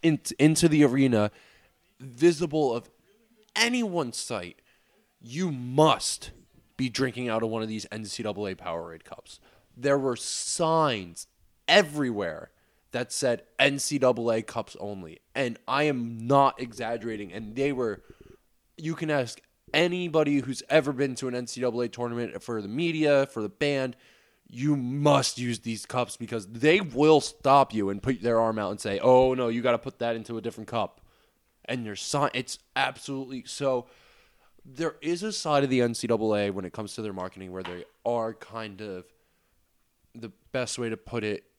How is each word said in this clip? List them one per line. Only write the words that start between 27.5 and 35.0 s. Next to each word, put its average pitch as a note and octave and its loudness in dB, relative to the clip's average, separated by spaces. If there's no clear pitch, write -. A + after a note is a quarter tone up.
you G2+ 0
and G2+ -4
put B2+ -2
their A2+ 4
arm A2+ 2
out G2+ -2
and G#2 -8
say, G2+ -4
"Oh, B2+ 8
no, B2+ 0
you A#2 -2
gotta A#2+ 4
put - -10
that A#2 0
into A2+ -8
a A2 -8
different A2 -10
cup." - -4
And B2 -6
your G#2 -8
sign, C#3+ -2
it's - -6
absolutely, C3 -4
so C3 -2
there C#3+ -6